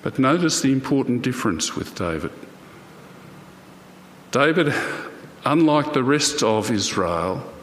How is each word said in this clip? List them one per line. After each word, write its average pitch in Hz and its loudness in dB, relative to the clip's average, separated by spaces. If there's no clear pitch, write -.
But - -4
notice 151 2
the 135 2
important 131 0
difference 110 -2
with - -8
David. 82 -4
David, 147 4
unlike 151 4
the 131 2
rest 147 2
of 110 2
Israel 90 -2